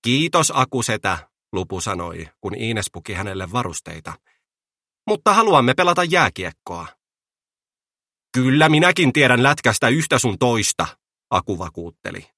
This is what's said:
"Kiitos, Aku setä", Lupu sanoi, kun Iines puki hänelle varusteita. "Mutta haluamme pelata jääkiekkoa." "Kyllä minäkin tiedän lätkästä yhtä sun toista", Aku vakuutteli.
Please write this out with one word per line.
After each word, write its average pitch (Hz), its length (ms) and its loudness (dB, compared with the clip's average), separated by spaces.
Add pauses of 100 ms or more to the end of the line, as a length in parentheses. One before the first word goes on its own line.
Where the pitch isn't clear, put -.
"Kiitos, 156 540 0
Aku 127 280 0
setä", 101 460 -4 (240)
Lupu 92 280 -6
sanoi, 87 480 -8 (120)
kun 101 140 -8
Iines 110 380 -6
puki 87 200 -12
hänelle 95 380 -8
varusteita. 82 680 -8 (880)
"Mutta 214 260 0
haluamme 160 400 4
pelata 175 300 2
jääkiekkoa." 92 840 -4 (1500)
"Kyllä 131 360 4
minäkin 160 440 4
tiedän 127 300 4
lätkästä 135 440 2
yhtä 139 320 0
sun 104 200 -2
toista", 113 480 0 (420)
Aku 90 300 -4
vakuutteli. 87 800 -14